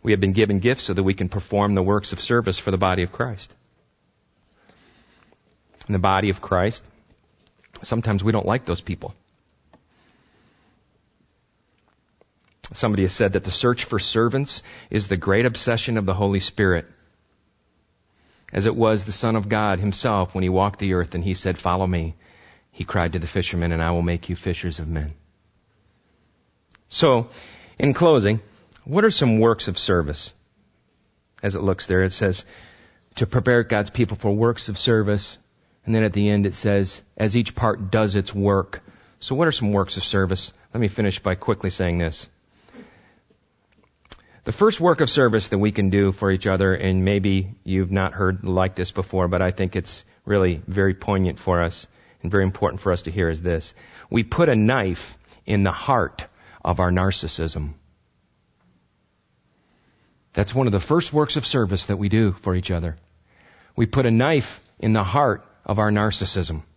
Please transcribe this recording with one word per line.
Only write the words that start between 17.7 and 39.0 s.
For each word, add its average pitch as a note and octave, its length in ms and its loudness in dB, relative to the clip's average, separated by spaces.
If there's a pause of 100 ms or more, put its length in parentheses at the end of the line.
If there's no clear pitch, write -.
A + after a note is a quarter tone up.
as G2 120 -2
it A2 100 2
was A2 300 2
the G#2+ 80 -8
Son A2+ 240 -2
of G#2 140 -2
God G#2 300 0
himself G2+ 540 -2
when F#2 80 -2
he F2+ 60 0
walked G2 300 2
the F#2+ 160 -2
earth F2 200 -2
and F2+ 80 -4
he F#2 120 -2
said, F#2 240 -4
"Follow F#2 280 0
me." E2 280 -2 (580)
He - 120 -10
cried E2+ 280 -2
to F2+ 60 -4
the E2 80 -6
fishermen, F2 460 -2
"And E2 100 0
I E2 80 0
will E2+ 120 0
make E2+ 280 -4
you F2 60 -4
fishers F2 420 -6
of D#2+ 100 -10
men." D2+ 240 -6 (1800)
So, B2 400 2 (500)
in C#3 140 2
closing, A2+ 480 4 (440)
what F#3 200 2
are A3 60 6
some A2+ 300 2
works A2+ 280 4
of F#2 100 -6
service? D#2+ 540 -2 (1120)
As G2+ 120 -2
it E2+ 80 -4
looks F#2+ 240 -2
there, F#2 160 2
it F#2 100 0
says, F#2 320 -2 (720)
To A2+ 100 0
prepare A#2+ 360 2
God's G#2 280 0
people G#2+ 260 -2
for G2+ 180 0
works A2+ 340 0
of G2+ 100 -8
service G#2 600 0 (480)
and A2 80 0
then A2 100 2
at G2 80 0
the G#2 160 2
end G2+ 180 2
it F2+ 80 -4
says, G2+ 460 0 (160)
"As G#2+ 200 0
each - 180 0
part G#2 360 -2
does G#2+ 260 2
its G2 180 -2
work." G2 480 0 (360)